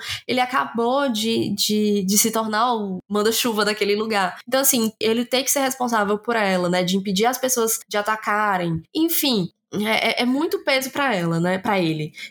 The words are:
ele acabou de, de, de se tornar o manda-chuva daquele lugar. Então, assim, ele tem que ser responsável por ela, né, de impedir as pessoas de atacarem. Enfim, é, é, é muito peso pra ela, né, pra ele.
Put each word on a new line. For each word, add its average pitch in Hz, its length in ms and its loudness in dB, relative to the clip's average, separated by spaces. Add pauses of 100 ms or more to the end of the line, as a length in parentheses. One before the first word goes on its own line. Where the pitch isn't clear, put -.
(280)
ele 254 120 0
acabou 254 680 0
de, 226 460 0
de, 208 480 2
de 190 140 2
se 220 140 2
tornar 226 440 0
o 196 240 -4 (100)
manda-chuva 208 560 2
daquele 208 300 0
lugar. 208 420 -2 (100)
Então, 262 140 2
assim, 233 380 2
ele 233 260 0
tem 254 180 0
que 269 80 -6
ser 285 100 0
responsável 233 580 0
por 233 160 -2
ela, 190 340 2
né, 180 140 2
de 180 140 0
impedir 196 280 0
as 254 120 0
pessoas 240 420 0 (100)
de 208 80 -2
atacarem. 208 840 0 (120)
Enfim, 285 540 0 (240)
é, 214 360 0
é, - 120 -2
é 247 40 0
muito 294 380 0
peso 269 280 0
pra 269 240 0
ela, 165 240 0
né, 180 180 0
pra 196 220 0
ele. 156 320 -2 (200)